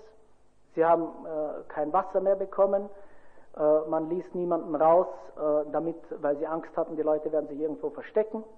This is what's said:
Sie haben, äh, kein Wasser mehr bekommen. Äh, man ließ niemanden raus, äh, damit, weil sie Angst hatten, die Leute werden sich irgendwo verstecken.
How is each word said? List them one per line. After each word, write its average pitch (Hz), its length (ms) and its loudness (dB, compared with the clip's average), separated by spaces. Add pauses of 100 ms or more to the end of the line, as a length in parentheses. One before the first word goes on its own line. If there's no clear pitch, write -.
(760)
Sie 160 100 2
haben, 165 240 4 (160)
äh, 151 440 -6
kein 151 240 -4
Wasser 190 280 2
mehr 196 160 4
bekommen. 196 520 2 (680)
Äh, 151 320 6
man 160 220 0
ließ 175 240 -4
niemanden 175 400 -2
raus, 165 340 6 (280)
äh, 151 360 0
damit, 165 240 -2 (260)
weil 143 140 0
sie 156 100 -4
Angst 165 300 -8
hatten, 160 200 -2
die 151 60 -2
Leute 151 300 0
werden 156 160 -2
sich 143 100 -10
irgendwo 151 300 -4
verstecken. 214 560 -4 (140)